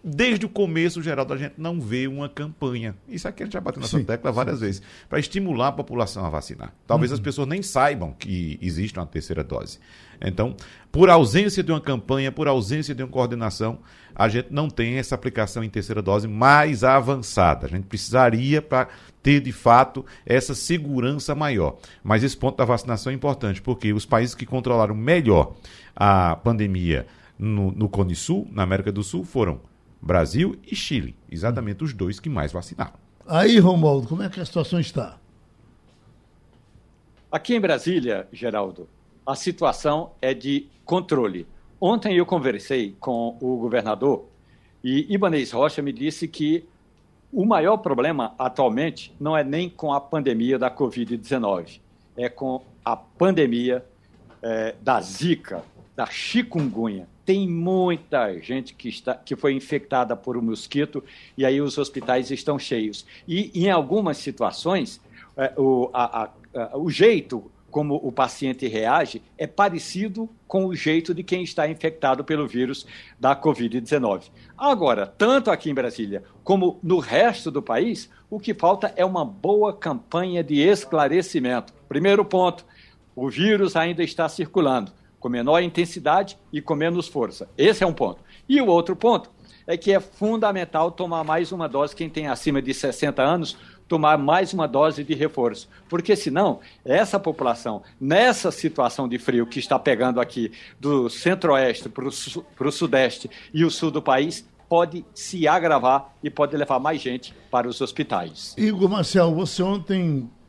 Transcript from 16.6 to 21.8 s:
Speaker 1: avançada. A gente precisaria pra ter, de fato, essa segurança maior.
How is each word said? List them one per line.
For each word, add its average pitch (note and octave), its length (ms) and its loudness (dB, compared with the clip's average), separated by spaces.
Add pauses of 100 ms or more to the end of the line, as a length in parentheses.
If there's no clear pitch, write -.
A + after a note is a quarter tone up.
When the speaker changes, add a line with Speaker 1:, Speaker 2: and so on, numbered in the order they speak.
Speaker 1:
avançada. B2 800 4
A C#2 40 -8
gente F2+ 160 -4
precisaria B2 760 2
pra B2+ 260 0 (340)
ter, C#3+ 200 6
de B2 100 -6
fato, B2 540 4 (200)
essa B2+ 300 2
segurança C#3+ 800 -2
maior. A#2+ 420 0 (240)